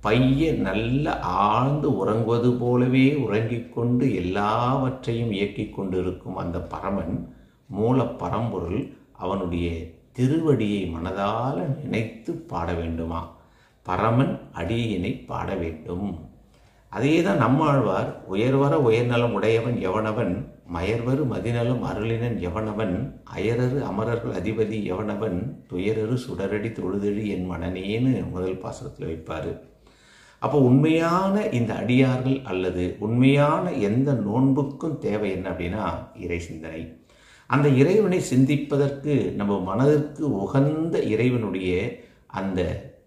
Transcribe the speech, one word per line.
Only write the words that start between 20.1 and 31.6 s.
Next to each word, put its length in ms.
மயர்வரு 520
மதிநலம் 560
அருளினன் 560
எவனவன், 800
அயரரு 440
அமரர்கள் 640
அதிபதி 420
எவனவன், 840
துயரரு 440
சுடரடி 540
தொழுதெழு 580
என் 240
மனநேன்னு" 800
முதல் 300
பாசுரத்துல 480
வைப்பாரு. 500
அப்போ 200
உண்மையான 880
இந்த 280